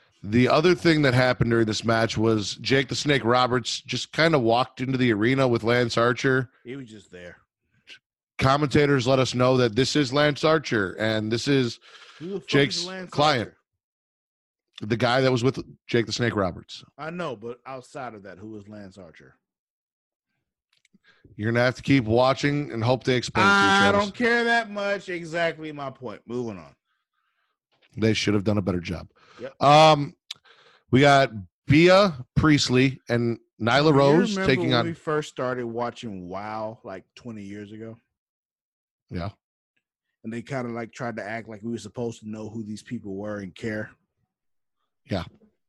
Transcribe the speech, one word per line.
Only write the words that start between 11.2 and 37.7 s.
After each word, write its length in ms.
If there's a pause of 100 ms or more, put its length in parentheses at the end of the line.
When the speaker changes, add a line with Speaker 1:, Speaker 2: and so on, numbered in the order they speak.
Speaker 1:
this 160
is 320 (400)
Speaker 2:
Who 80
the 80
fuck 80
is 40
Speaker 1:
Jake's 380
Speaker 2:
Lance 240
Speaker 1:
client. 380
Speaker 2:
Archer? 80 (1300)
Speaker 1:
The 160
guy 240
that 100
was 120
with 160 (280)
Jake 180
the 80
Snake 240
Roberts. 480 (120)
Speaker 2:
I 120
know, 260
but 300
outside 480
of 100
that, 140
who 200
is 120
Lance 280
Archer? 380 (2000)
Speaker 1:
You're 160
gonna 120
have 120
to 60
keep 240
watching 680
and 120
hope 200
they 120
explain 300
it 40
to 60
you, 160
Speaker 2:
I 80 (120)
Speaker 1:
Travis. 140
Speaker 2:
don't 100
care 300
that 260
much. 380
Exactly 600
my 180
point. 360
Moving 320
on. 180 (1200)
Speaker 1:
They 160
should 200
have 100
done 140
a 40
better 180
job. 280 (320)
Speaker 2:
Yep. 220
Speaker 1:
Um, 540 (760)
we 100
got 300 (360)
Bea 420 (260)
Priestley 720
and 320 (220)
Nyla 220
Speaker 2:
Do 60
you 40
Speaker 1:
Rose 420
Speaker 2:
remember 180
Speaker 1:
taking 180
Speaker 2:
when 80
Speaker 1:
on 80
Speaker 2:
we 60
first 360
started 360
watching 640
WoW, 560
like, 220 (100)
twenty 280
years 280